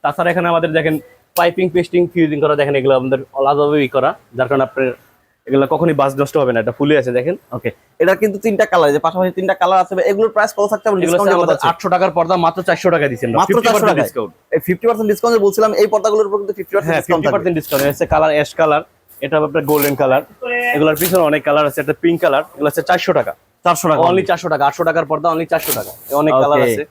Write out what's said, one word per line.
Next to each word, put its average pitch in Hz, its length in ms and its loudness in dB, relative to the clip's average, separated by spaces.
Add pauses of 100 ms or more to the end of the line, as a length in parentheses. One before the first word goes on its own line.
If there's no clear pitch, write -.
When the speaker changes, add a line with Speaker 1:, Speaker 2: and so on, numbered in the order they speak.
Speaker 1:
তাছাড়া 170 280 0
এখানে 175 220 0
আমাদের 165 240 0
দেখেন 156 180 0 (400)
পাইপিং, 175 300 0 (100)
পেস্টিং, 175 260 0 (120)
ফিউজিং 156 300 0
করা, 147 160 2
দেখেন 143 200 0
এগুলো 135 200 2
আমাদের 131 200 -2 (200)
আলাদাভাবে 143 380 2 (100)
ই - 80 -8
করা, 135 140 2 (280)
যার 127 120 0
কারণে 135 200 2
আপনার 131 180 -2 (600)
এগুলো 135 260 2
কখনোই 160 280 0
বাস 139 100 2 (100)
নষ্ট 143 200 -4
হবে 127 120 0
না, 117 100 0
এটা 117 140 -4
ফুলই 143 240 2
আছে 123 160 -4
দেখেন। 156 180 -2 (220)
Speaker 2:
ওকে, 117 120 -6 (320)
এটার 190 200 2
কিন্তু 202 240 -2
তিনটা 208 260 2
কালার, 165 240 4
যে 151 100 0
পাশাপাশি 185 340 0
তিনটা 190 220 -2
কালার 185 220 2
আছে, 185 100 -6 (180)
এগুলোর 214 240 0
প্রাইস 214 220 0
কত 202 140 2
থাকতে 214 160 -4
পারে? 202 120 0
Speaker 1:
এগুলো 175 60 0
Speaker 2:
ডিসকাউন্ট 175 160 2
Speaker 1:
হচ্ছে 190 140 2
Speaker 2:
কত 175 60 2
Speaker 1:
আমাদের 160 180 0
Speaker 2:
আছে? 160 120 0
Speaker 1:
আটশো - 220 -6
টাকার 180 240 0
পর্দা, 175 180 0 (100)
মাত্র 170 220 0
চারশো 175 280 0
টাকা 147 160 0
দিচ্ছেন 120 180 -4
আমরা, 120 120 0
Speaker 2:
মাত্র 190 120 2
চারশো 226 80 4
Speaker 1:
ফিফটি 226 120 2
পার্সেন্ট 208 180 2
Speaker 2:
টাকায়? 143 160 0
Speaker 1:
ডিসকাউন্ট। 107 240 -6 (240)
Speaker 2:
এই 156 120 2
ফিফটি 180 200 -2
পার্সেন্ট 220 240 0
ডিসকাউন্ট 233 240 0
যে 214 120 4
বলছিলাম, 214 240 2 (100)
এই 208 120 4
পর্দাগুলোর 214 360 0
উপর 202 120 -2
কিন্তু 196 160 -6
ফিফটি 190 180 -10
পার্সেন্ট 165 180 0
Speaker 1:
হ্যাঁ, 147 80 0
Speaker 2:
ডিসকাউন্ট 170 220 -2
Speaker 1:
ফিফটি 147 120 2
পার্সেন্ট 170 200 -2
Speaker 2:
থাকবে। 156 40 -2
Speaker 1:
ডিসকাউন্ট। 139 240 -2 (100)
এসে 170 200 -4
কালার 156 220 2
অ্যাশ 147 240 -2
কালার, 151 220 2 (440)
এটা 147 100 -2 (140)
আপনার 147 200 -2
গোল্ডেন 143 320 2
কালার, 131 200 2 (540)
এগুলার 151 260 2
পিছনে 180 280 2
অনেক 147 180 0
কালার 147 220 2
আছে, 139 140 -6
একটা 151 200 -2
পিঙ্ক 170 200 2
কালার, 151 200 0 (120)
এগুলো 147 140 -2
হচ্ছে 151 200 -2
চারশো 180 300 0
টাকা। 107 120 -4 (340)
Speaker 2:
চারশো 175 240 0
টাকা 151 120 2
Speaker 1:
Only 170 100 4
Speaker 2:
only? 185 180 0
Speaker 1:
চারশো 175 240 -2
টাকা, 139 160 0
আটশো 160 200 -4
টাকার 160 220 -2
পর্দা, 156 220 -2
only 160 200 -4
চারশো 156 260 -4
টাকা। - 120 -10 (300)
অনেক 151 120 2 (100)
কালার 143 160 2
Speaker 2:
ওকে। 123 80 2
Speaker 1:
আছে। 110 240 -2